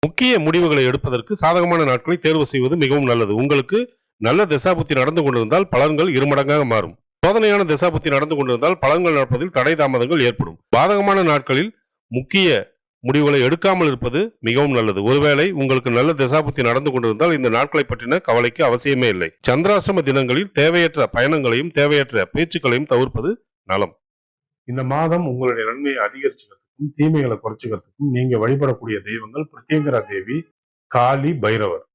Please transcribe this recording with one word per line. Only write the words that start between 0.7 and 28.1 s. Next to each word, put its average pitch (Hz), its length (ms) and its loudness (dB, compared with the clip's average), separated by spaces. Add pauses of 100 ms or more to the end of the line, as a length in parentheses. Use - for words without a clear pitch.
எடுப்பதற்கு 127 500 -4
சாதகமான 170 500 0
நாட்களை 131 320 -2
தேர்வு 156 280 0
செய்வது 131 320 -2
மிகவும் 139 320 0
நல்லது. 113 260 2
உங்களுக்கு 139 440 0 (420)
நல்ல 127 240 2
திசாபுத்தி 156 500 0
நடந்து 147 280 0
கொண்டிருந்தால் 120 460 2
பலன்கள் 151 420 2
இருமடங்காக 139 540 2
மாறும். 104 280 -2 (300)
சோதனையான 202 420 2
திசாபுத்தி 156 440 -2
நடந்து 147 260 0
கொண்டிருந்தால் 139 440 0
பலன்கள் 160 380 0
நடப்பதில் 131 380 -2
தடை 139 200 2
தாமதங்கள் 139 500 0
ஏற்படும். 92 320 -2 (140)
பாதகமான 196 520 2
நாட்களில் 147 480 0 (400)
முக்கிய 165 380 0 (540)
முடிவுகளை 143 380 2
எடுக்காமல் 165 480 2
இருப்பது 127 300 -4 (220)
மிகவும் 131 360 0
நல்லது. 107 260 0
ஒருவேளை 143 480 2
உங்களுக்கு 131 400 -2
நல்ல 127 220 2
திசாபுத்தி 139 500 0
நடந்து 131 280 0
கொண்டிருந்தால் 127 460 0
இந்த 127 120 0
நாட்களை 139 360 0
பற்றின 131 360 -4
கவலைக்கு 120 420 0
அவசியமே 127 460 0
இல்லை. 90 200 -2 (160)
சந்திராஷ்டம 180 580 2
தினங்களில் 135 480 -2
தேவையற்ற 156 640 2
பயணங்களையும் 135 600 0
தேவையற்ற 143 600 0
பேச்சுக்களையும் 147 580 -2
தவிர்ப்பது 127 400 0 (380)
நலம். 95 240 -2 (720)
இந்த 127 160 -6
மாதம் 160 440 -2
உங்களுடைய 123 380 -2
நன்மையை 131 400 -4
அதிகரிச்சுக்கிறதுக்கும் - 560 -8 (340)
தீமைகளை 147 420 0
குறைச்சிக்கிறதுக்கும் 113 760 -8